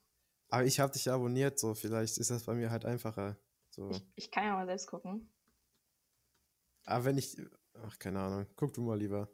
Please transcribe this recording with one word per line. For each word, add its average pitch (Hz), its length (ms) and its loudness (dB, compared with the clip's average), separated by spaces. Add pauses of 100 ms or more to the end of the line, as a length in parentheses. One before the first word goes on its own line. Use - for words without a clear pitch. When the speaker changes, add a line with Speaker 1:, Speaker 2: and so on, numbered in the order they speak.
(500)
Speaker 1:
Aber 123 160 4
ich 135 140 4
hab 135 120 4
dich - 140 -2
ja 127 100 2
abonniert, 131 440 2
so 110 160 2
vielleicht 110 420 0
ist 117 140 2
das 120 140 -2
bei 113 100 0
mir 117 160 2
halt 113 140 -2
einfacher. 107 520 -2 (320)
So. 98 200 -8
Speaker 2:
Ich, - 160 -4 (100)
ich - 160 -12
kann 196 140 2
ja 208 80 2
mal 185 140 0
selbst 185 200 -4
gucken. 202 420 -8 (1600)
Speaker 1:
Aber 120 200 2
wenn 139 120 6
ich, - 200 -2 (480)
ach, 107 140 -12
keine 95 200 -2
Ahnung, 98 360 -2
guck 143 180 -2
du 117 100 -4
mal 113 140 2
lieber. 101 360 0